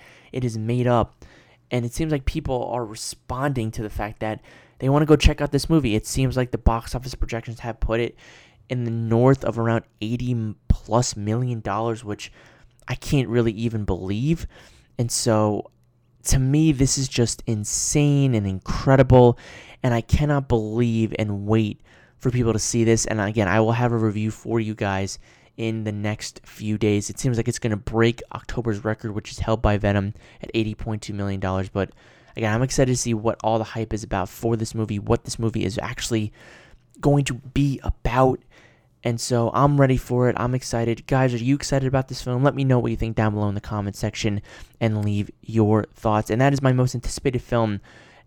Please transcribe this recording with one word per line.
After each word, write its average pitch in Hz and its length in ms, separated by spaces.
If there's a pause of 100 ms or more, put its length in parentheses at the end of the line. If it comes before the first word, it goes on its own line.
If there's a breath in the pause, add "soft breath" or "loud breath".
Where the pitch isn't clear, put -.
(320 loud breath)
it 127 120
is 113 140
made 120 300
up. 120 360 (460 loud breath)
And 120 160
it 120 80
seems 160 180
like 139 140
people 135 400
are 120 200
responding 123 880
to 113 120
the 104 60
fact 107 320
that 107 200 (380 loud breath)
they 131 100
wanna 151 160
go 147 100
check 147 260
out 143 100
this - 180
movie. 135 260
It 107 120
seems 131 280
like 127 160
the 120 60
box 113 380
office 127 180
projections 113 460
have 117 200
put 113 200
it - 180 (520 loud breath)
in 123 160
the 117 60
north 113 520
of 113 160
around 113 240 (180)
eighty 117 540 (140)
plus - 460
million 113 440
dollars, 110 440
which 104 280 (560 loud breath)
I 127 80
can't 139 320
really 117 240
even 110 320
believe. 101 640 (500 loud breath)
And 117 140
so, 107 580 (540)
to 131 160
me, 151 320
this 131 260
is 135 100
just - 380
insane 139 880
and 101 140
incredible, 127 920 (460 loud breath)
and 123 100
I 117 80
cannot 143 460
believe 113 720
and 101 260
wait 107 360 (360 soft breath)
for 127 140
people 117 220
to 110 60
see 113 240
this. 113 220
And 110 160
again, 104 260
I 98 120
will 110 140
have 120 180
a 117 60
review 107 340
for 117 280
you 107 160
guys 95 440 (360 soft breath)
in 113 280
the 107 80
next 104 540
few 107 320
days. 104 320
It - 100
seems 123 180
like 113 100
it's 120 120
gonna 107 180
break 113 440 (120)
October's 110 500
record, 107 280
which 104 180
is - 100
held 110 220
by 104 160
Venom 101 360 (280 loud breath)
at - 120
eighty 107 200
point 107 280
two - 120
million 101 260
dollars. 95 300
But 95 220 (440 loud breath)
again, 107 180
I'm 117 100
excited 131 280
to 123 60
see 120 160
what 110 300
all 110 140
the 110 60
hype 110 300
is 107 100
about 95 260
for 117 260
this 113 200
movie, 110 240
what 113 260
this - 140
movie 113 240
is 95 140
actually 113 560 (680 loud breath)
going 143 260
to 139 100
be 135 480
about. 127 560 (640 soft breath)
And 117 180
so 117 340
I'm 143 260
ready 131 160
for 123 340
it. - 80
I'm 123 160
excited. 117 540
Guys, 131 260
are 120 40
you 123 180
excited 135 320
about 131 220
this 127 120
film? 123 220
Let 143 100
me 139 120
know 127 140
what 117 120
you 113 60
think 113 180
down 110 180
below 104 140
in 98 80
the 104 60
comment 104 340
section 104 460 (400 loud breath)
and 107 240
leave 104 260 (100)
your 110 520
thoughts. 107 360
And 117 120
that 139 100
is 139 100
my 131 120
most 127 220
anticipated 123 460
film 110 380 (480 loud breath)